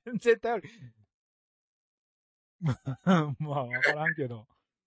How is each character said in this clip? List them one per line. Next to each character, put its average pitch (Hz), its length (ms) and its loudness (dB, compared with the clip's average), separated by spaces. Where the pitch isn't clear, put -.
全 233 140 -6
然 233 200 4
頼 226 220 -2
り。 - 80 -14
<laughs> 151 800 2
ま 147 160 -4
あ、 135 100 -2
わ 123 140 -4
か 139 140 2
ら 151 140 0
ん 165 60 0
け 147 140 -2
ど。 113 180 -12